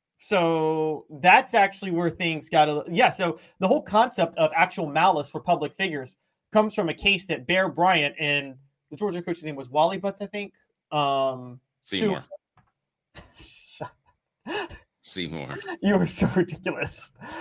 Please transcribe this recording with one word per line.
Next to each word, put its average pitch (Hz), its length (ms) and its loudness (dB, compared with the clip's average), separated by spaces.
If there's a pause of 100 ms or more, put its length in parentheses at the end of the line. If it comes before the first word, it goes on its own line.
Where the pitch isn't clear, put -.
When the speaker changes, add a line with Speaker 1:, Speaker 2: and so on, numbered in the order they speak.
(180)
Speaker 1:
So 160 880 0
that's 180 460 4
actually 208 380 2
where 165 180 0
things 165 400 -4
got 151 180 6
a, 151 220 -2
yeah. 185 200 4
So 170 300 -4 (180)
the 185 80 0
whole 269 140 4
concept - 560 2
of 156 180 4
actual 175 320 0
malice 151 440 2
for 151 100 -8
public 151 320 0
figures 151 460 -6 (340)
comes 214 220 2
from 165 160 0
a 147 40 -2
case 202 300 0
that 131 220 -6
Bear 185 240 2
Bryant 156 500 2
and 143 360 -2 (340)
the 151 60 -16
Georgia 180 260 -4
coach's 165 220 -6
name 151 120 -8
was 131 140 -12
Wally 165 260 2
Butts, 196 240 -6
I 202 60 -8
think. 202 260 -10 (400)
Um, 135 680 -2 (220)
Speaker 2:
Seymour. 98 420 -2 (1160)
Speaker 1:
sued - 500 -18 (580)
<laughs> 349 220 -8 (320)
Speaker 2:
Seymour. 78 480 -8 (340)
Speaker 1:
You 202 140 2
are 175 100 2
so - 280 0
ridiculous. - 800 -4 (280)